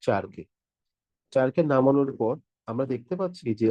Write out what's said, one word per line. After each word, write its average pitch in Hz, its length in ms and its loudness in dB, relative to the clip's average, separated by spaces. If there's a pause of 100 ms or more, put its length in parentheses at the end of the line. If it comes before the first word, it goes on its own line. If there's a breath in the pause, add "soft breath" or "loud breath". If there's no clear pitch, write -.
চারকে। 95 420 -2 (880)
চারকে 135 320 2
নামানোর 135 540 2
পর 120 220 -2 (260)
আমরা 120 200 -4
দেখতে 127 300 -6
পাচ্ছি 180 400 -4
যে 110 160 -2